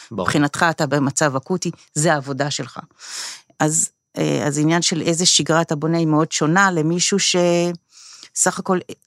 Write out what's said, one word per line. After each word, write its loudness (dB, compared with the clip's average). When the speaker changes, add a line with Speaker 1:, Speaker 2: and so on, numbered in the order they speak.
Speaker 1:
ברור. -6
Speaker 2:
מבחינתך 2
אתה -2
במצב 0
אקוטי, -4
זה 2
העבודה -4
שלך. -10
אז, 0
אה, 0
אז -2
עניין 2
של -2
איזה -2
שגרה 2
אתה -4
בונה 0
היא 2
מאוד 2
שונה 2
למישהו 0
שסך -2
הכל -2